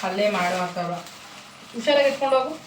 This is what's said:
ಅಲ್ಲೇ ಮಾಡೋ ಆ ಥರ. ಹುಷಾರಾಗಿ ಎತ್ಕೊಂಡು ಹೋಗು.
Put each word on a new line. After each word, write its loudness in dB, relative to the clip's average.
ಅಲ್ಲೇ 0
ಮಾಡೋ 0
ಆ -2
ಥರ. -6
ಹುಷಾರಾಗಿ 4
ಎತ್ಕೊಂಡು 2
ಹೋಗು. -4